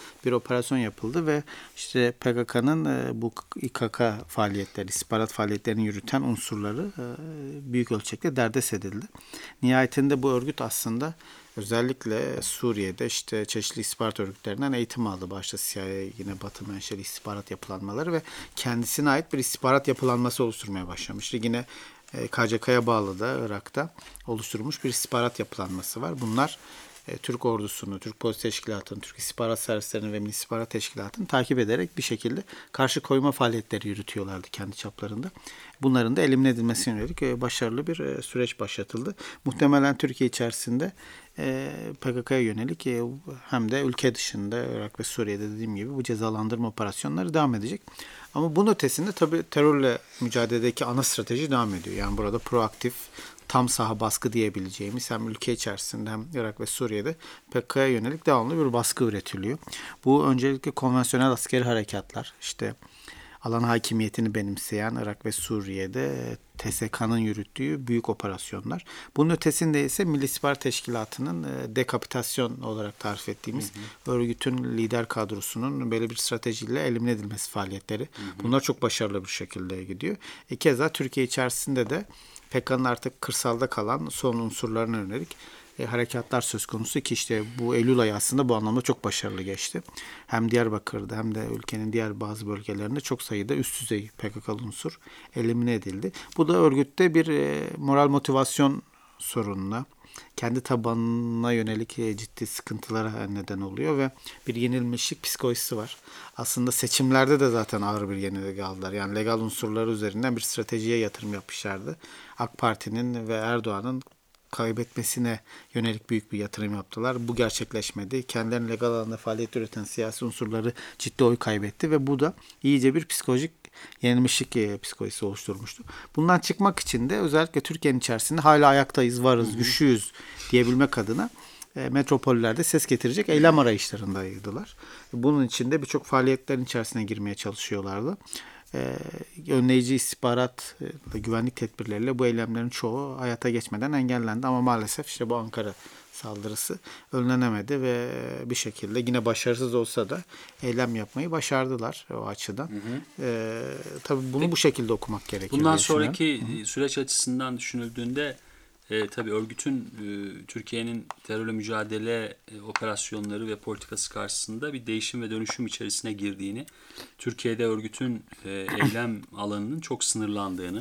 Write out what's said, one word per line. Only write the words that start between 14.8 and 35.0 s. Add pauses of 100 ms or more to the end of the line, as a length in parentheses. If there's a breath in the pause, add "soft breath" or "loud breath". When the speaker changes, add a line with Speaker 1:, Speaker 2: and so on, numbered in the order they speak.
Speaker 1:
aldı.
Başta
C
I
A,
yine
Batı
menşeli
istihbarat
yapılanmaları
ve (340 loud breath)
kendisine
ait
bir
istihbarat
yapılanması
oluşturmaya
başlamıştı.
Yine, (480 loud breath)
e,
K
C
K'ya
bağlı
da
Irak'ta (340 loud breath)
oluşturulmuş
bir
istihbarat
yapılanması
var.
Bunlar, (500 loud breath)
e,
Türk
ordusunu,
Türk
Polis
Teşkilatı'nı,
Türk
İstihbarat
Servislerini
ve
Milli
İstihbarat
Teşkilatı'nı
takip
ederek
bir
şekilde (280 loud breath)
karşı
koyma
faaliyetleri
yürütüyorlardı
kendi
çaplarında. (500 loud breath)